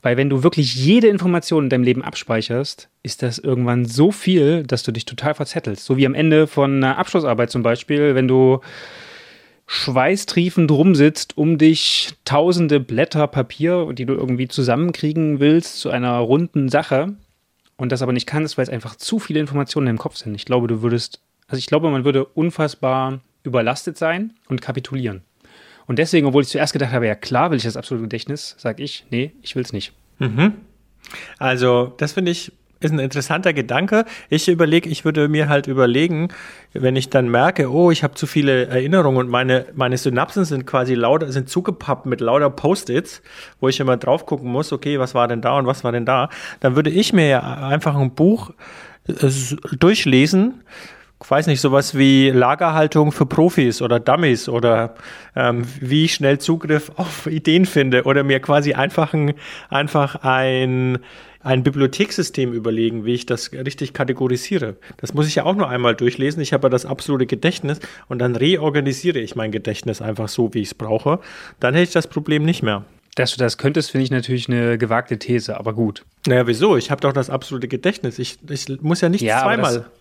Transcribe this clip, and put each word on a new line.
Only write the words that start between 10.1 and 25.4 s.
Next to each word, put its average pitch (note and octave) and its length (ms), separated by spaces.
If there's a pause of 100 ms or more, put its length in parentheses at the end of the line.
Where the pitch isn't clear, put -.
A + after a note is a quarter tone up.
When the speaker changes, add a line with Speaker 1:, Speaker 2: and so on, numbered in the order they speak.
Speaker 1:
rumsitzt, D#3 680
um D#3+ 200
dich - 560 (100)
tausende D#3 560
Blätter C#3+ 480
Papier, D#3 640
die B2 140
du C3+ 80
irgendwie B2+ 340
zusammenkriegen D3+ 960
willst, D#3 400
zu - 80
einer B2 280
runden C3+ 520
Sache D3+ 460 (600)
und B2 160
das B2+ 100
aber B2+ 120
nicht B2 140
kannst, D3+ 300
weil C3 60
es B2 60
einfach A2+ 260
zu - 240
viele D3+ 220
Informationen C#3+ 460
in A2+ 80
deinem A2 60
Kopf - 140
sind. G#2+ 200
Ich - 100
glaube, A#2+ 220
du A2+ 140
würdest, A#2 380 (300)
also C3 100
ich - 80
glaube, D#3 220
man C3+ 160
würde C3+ 180
unfassbar C3+ 960 (240)
überlastet B2+ 540
sein F3+ 380 (120)
und B2+ 140
kapitulieren. B2 600 (640)